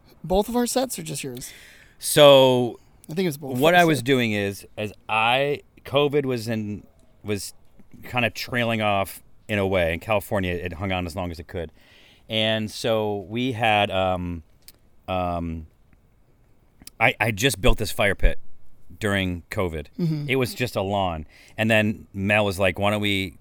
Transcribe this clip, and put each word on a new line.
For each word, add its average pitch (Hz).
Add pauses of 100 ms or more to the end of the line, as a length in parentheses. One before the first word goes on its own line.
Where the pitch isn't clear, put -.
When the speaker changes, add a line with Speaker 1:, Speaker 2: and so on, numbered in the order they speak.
(240)
Speaker 1:
both 185
of 233
our 240
sets 254
or 180
just 156
yours? 131 (460)
Speaker 2:
So 131 (300)
Speaker 1:
I 156
think 190
it -
was 143
both 135
Speaker 2:
what 160
Speaker 1:
of 180
Speaker 2:
I -
Speaker 1:
us. 170
Speaker 2:
was 139
doing 120
is, 101 (120)
as 107 (160)
I, 123 (240)
covid 143
was 123
in, 104 (380)
was 101 (520)
kinda 120
trailing 117
off 101 (240)
in 107
a 98
way. 90
In 82
California, 101
it 87
hung 98
on 90
as 82
long 90
as 82
it 87
could. 80 (600)
And 110
so 107 (100)
we 123
had, 107
um, 90 (640)
um, 85 (1300)
I, 117
I 110
just 113
built 117
this 107
fire 101
pit 82 (600)
during 95
covid. 82 (120)
Speaker 1:
Mm-hmm. 156
Speaker 2:
It 131
was 127
just 123
a 107
lawn. 95 (300)
And 113
then 107
Mel 104
was 98
like, 95
"Why 101
don't 104
we 98